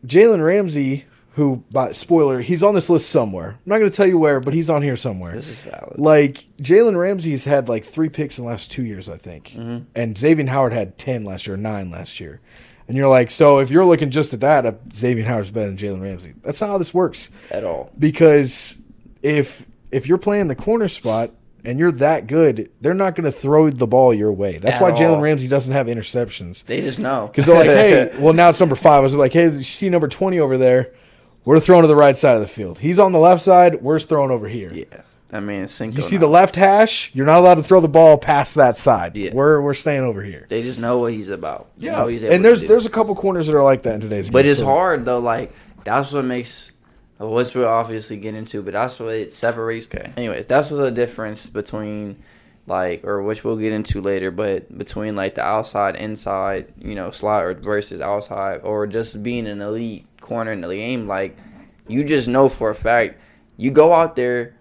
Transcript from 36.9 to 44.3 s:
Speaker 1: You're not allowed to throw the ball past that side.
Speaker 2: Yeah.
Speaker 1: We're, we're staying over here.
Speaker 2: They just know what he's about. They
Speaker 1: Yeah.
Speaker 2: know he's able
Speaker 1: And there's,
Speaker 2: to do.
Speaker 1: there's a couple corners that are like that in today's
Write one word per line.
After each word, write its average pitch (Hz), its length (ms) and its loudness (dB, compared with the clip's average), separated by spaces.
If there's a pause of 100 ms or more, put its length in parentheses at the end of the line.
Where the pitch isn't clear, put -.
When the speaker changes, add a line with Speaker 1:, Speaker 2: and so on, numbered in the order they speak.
Speaker 1:
You're 135 140 -2
not 160 100 6
allowed 180 180 8
to 156 80 -2
throw 185 180 6
the 160 60 0
ball 156 300 8
past 143 380 -2
that 127 240 4
side. 87 360 0
Speaker 2:
Yeah. 98 160 -8
Speaker 1:
We're, 143 300 2
we're 143 140 -4
staying 143 260 -4
over 107 220 -6
here. 90 260 -16
Speaker 2:
They 117 140 -4
just 123 160 -10
know 117 180 -2
what 117 160 -2
he's 104 160 -10
about. 82 480 -10
They - 80 -14
Speaker 1:
Yeah. 320 140 -6
Speaker 2:
know - 80 0
he's 117 160 -6
able 113 100 4
Speaker 1:
And 185 100 2
there's, 233 180 6
Speaker 2:
to - 40 -8
do. - 40 -10
Speaker 1:
there's 226 180 4
a - 20 -6
couple 208 240 -2
corners 185 320 -4
that 151 100 -2
are 143 60 4
like 135 220 2
that 117 100 -4
in 107 80 -8
today's 107 300 -8